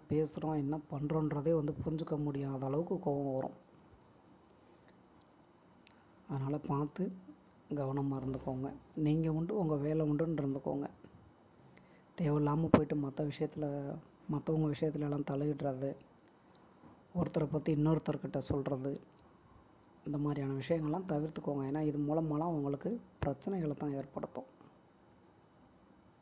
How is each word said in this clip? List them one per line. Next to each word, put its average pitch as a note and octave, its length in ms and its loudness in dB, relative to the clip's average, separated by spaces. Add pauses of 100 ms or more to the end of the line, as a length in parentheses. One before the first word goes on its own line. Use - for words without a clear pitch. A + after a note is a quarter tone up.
பேசுறோம், D#3 480 0
என்ன D3 220 0 (120)
பண்றோன்றதே D3 640 2
வந்து D3+ 220 2 (100)
புரிஞ்சுக்க D#3+ 320 -2
முடியாத C#3 480 -2
அளவுக்கு D#3+ 300 0
கோவம் C#3+ 380 0
வரும். - 240 -2 (2750)
அதனால C#3 280 -2
பார்த்து D3+ 540 -2 (580)
கவனமா C#3 500 0
இருந்துக்கோங்க. C3 540 -4 (220)
நீங்க D#3 360 4
உண்டு, E3+ 280 0
உங்க D#3 160 2
வேலை D3+ 340 2
உண்டுன்னு D3+ 340 2
இருந்துக்கோங்க. C#3+ 460 -2 (1300)
தேவையில்லாம D3 540 4
போயிட்டு D3+ 240 6
மத்த C#3+ 360 -2
விஷயத்துல, C#3+ 640 -4 (340)
மத்தவங்க D#3 380 2
விஷயத்துல D3+ 320 0
எல்லாம் C#3+ 240 0
தலையிடுறது, C#3 720 -2 (1200)
ஒருத்தரை D#3 300 0
பத்தி D3+ 300 0
இன்னொருத்தர்கிட்ட D3 600 2
சொல்றது, C3+ 640 -2 (1040)
இந்த D3 120 -2
மாதிரியான C#3+ 360 0
விஷயங்கள்லாம் E3 560 0
தவிர்த்துக்கோங்க. D3 600 -2
ஏன்னா D3+ 80 0
இது D3+ 180 2
மூலமாலாம் D#3 580 2
உங்களுக்கு C#3+ 460 -2 (240)
பிரச்சனைகளை D#3 500 0
தான் D3 180 -4
ஏற்படுத்தும். - 520 -6 (1800)